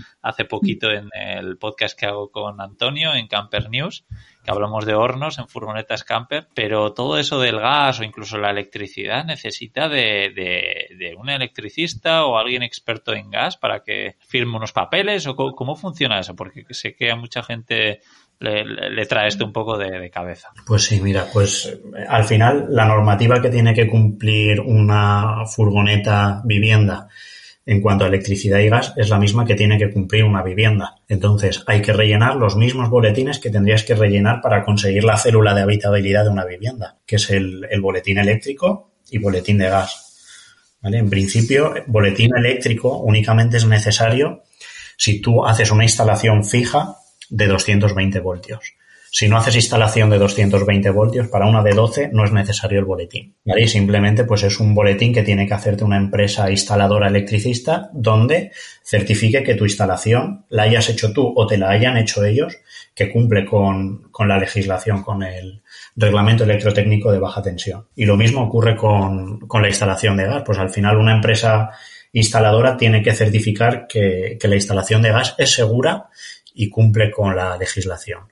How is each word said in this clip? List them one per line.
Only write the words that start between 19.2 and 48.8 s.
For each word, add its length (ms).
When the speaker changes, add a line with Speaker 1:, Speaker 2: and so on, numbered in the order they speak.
Speaker 1:
esto 160
un 80
poco 240
de, 220
de 100
cabeza. 400
Speaker 2:
Pues 180
sí, 160
mira, 320
pues, 340
eh, 440
al 160
final 440
la 160
normativa 560
que 80
tiene 240
que 140
cumplir 720
una 880
furgoneta 960
vivienda 640
en 160
cuanto 220
a 40
electricidad 520
y 80
gas 300
es 120
la 100
misma 260
que 100
tiene 220
que 140
cumplir 340
una 180
vivienda. 520
Entonces, 600
hay 140
que 120
rellenar 420
los 220
mismos 320
boletines 500
que 100
tendrías 340
que 120
rellenar 460
para 240
conseguir 400
la 120
célula 360
de 80
habitabilidad 640
de 60
una 120
vivienda, 640
que 120
es 120
el, 400
el 100
boletín 380
eléctrico 760
y 100
boletín 400
de 100
gas. 1120
¿Vale? 160
En 120
principio, 640
boletín 480
eléctrico 640
únicamente 580
es 100
necesario 760
si 240
tú 240
haces 260
una 120
instalación 600
fija 520
de 180
doscientos 480
veinte 240
voltios. 540